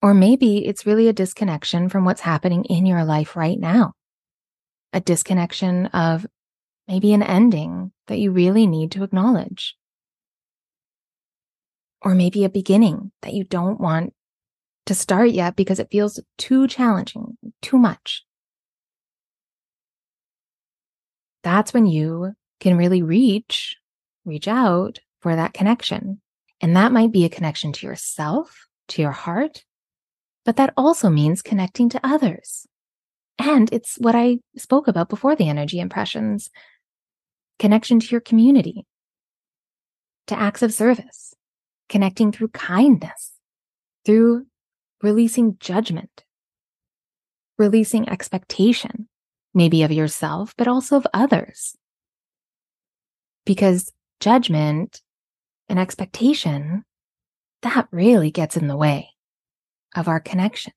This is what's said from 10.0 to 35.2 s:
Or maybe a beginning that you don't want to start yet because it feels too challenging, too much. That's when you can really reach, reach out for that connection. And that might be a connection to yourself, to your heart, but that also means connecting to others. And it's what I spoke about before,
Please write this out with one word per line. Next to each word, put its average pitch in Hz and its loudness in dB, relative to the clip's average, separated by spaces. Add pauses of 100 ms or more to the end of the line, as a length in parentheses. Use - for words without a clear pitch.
Or 190 0
maybe 185 2
a - 0
beginning 196 0
that - -14
you 202 -4
don't 185 -4
want 165 -4 (720)
to 196 -2
start 214 2
yet 175 -2
because 190 0
it - -8
feels 208 -2 (200)
too 262 2
challenging, 226 -4 (240)
too - 0
much. - 0 (3250)
That's 190 -2
when 233 6
you 165 -2 (260)
can 180 2
really 180 2
reach, 208 0 (480)
reach 151 -8
out 202 0 (200)
for 165 -2
that 165 -4
connection. 202 -4 (400)
And 165 2
that 202 4
might 226 4
be 180 4
a 165 -2
connection 156 -6
to - -14
yourself, 156 -8 (220)
to - -4
your 143 -2
heart, 240 -8 (840)
but 233 -2
that 269 2
also 277 2
means 151 0
connecting 208 -2
to 254 -8
others. 269 -4 (720)
And 262 2
it's - -8
what 233 0
I 240 2 (180)
spoke 269 0
about 170 -2
before, 202 -2